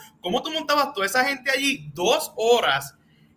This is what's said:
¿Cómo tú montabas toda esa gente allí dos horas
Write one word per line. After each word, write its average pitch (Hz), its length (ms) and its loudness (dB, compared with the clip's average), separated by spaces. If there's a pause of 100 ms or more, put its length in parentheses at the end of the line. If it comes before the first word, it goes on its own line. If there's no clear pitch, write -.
(200)
¿Cómo 214 220 -2
tú 311 80 -10
montabas 294 420 0
toda 196 140 -2
esa 254 180 2
gente 269 260 -4
allí 262 440 -2
dos 247 420 0
horas 190 600 2 (380)